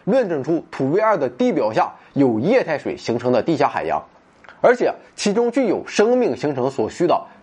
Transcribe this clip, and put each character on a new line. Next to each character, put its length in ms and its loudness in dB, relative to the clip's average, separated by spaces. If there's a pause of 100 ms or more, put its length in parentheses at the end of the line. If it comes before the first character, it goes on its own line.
论 240 2
证 140 -4
出 260 -2
土 220 -4
卫 100 0
二 160 2
的 120 -2
地 240 0
表 200 0
下 200 -2 (220)
有 260 2
液 240 2
态 120 -4
水 200 -6
形 200 -4
成 140 -2
的 100 2
地 160 0
下 120 2
海 160 -4
洋， 180 -2 (580)
而 140 6
且 180 0 (220)
其 180 -2
中 200 0
具 160 2
有 180 -2
生 320 2
命 180 0
形 200 -2
成 120 0
所 220 -2
需 160 0
的 160 0 (200)